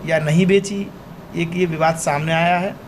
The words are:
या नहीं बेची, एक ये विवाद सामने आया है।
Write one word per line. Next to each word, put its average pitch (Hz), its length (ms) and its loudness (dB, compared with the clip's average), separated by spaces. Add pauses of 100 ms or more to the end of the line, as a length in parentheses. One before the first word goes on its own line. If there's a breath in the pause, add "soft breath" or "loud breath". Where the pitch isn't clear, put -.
या 160 120 2
नहीं 156 280 4
बेची, 196 400 2 (500)
एक 165 160 -4
ये 180 140 0
विवाद 160 300 0
सामने 156 360 -2
आया 175 260 2
है। 190 180 -4 (120)